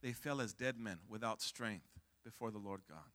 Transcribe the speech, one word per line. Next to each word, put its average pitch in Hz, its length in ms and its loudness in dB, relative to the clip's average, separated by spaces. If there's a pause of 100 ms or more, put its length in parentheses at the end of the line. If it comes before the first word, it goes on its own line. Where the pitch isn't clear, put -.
They 127 100 0
fell 143 280 2
as 107 120 2
dead 123 240 4
men 107 220 -2 (100)
without 110 320 2
strength 107 460 0 (380)
before 117 260 -2
the 107 80 -4
Lord 98 300 -2
God. 78 100 -10 (160)